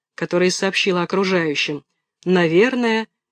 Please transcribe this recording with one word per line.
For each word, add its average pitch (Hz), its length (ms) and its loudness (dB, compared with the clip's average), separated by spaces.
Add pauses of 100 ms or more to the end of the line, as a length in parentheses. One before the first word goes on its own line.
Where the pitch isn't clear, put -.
(160)
которая 180 340 0
сообщила 185 520 -2
окружающим: 165 840 -2 (400)
«Наверное, 220 840 2 (260)